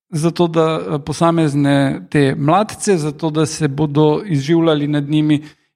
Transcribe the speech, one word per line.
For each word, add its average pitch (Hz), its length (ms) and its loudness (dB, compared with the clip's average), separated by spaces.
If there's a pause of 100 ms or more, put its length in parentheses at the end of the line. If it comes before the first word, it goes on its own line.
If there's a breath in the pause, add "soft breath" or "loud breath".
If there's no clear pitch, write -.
(120)
za 165 180 0
to, 170 180 0
da, 160 180 2 (100)
eh, 165 240 -6
posamezne 147 760 0 (300)
te 139 280 0
mladce, 190 640 0
za 151 160 -4
to, 151 180 -4
da 156 160 0
se 156 220 -2
bodo 151 560 0
izživljali 156 640 0
nad 147 180 -2
njimi 151 340 2 (360 loud breath)